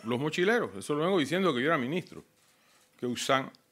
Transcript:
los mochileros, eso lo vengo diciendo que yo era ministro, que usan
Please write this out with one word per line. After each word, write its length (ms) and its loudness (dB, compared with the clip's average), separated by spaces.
los 160 -2
mochileros, 560 0
eso 200 -4
lo 80 0
vengo 160 2
diciendo 340 2
que 80 0
yo 60 2
era 100 2
ministro, 460 -4
que 80 -6
usan 460 0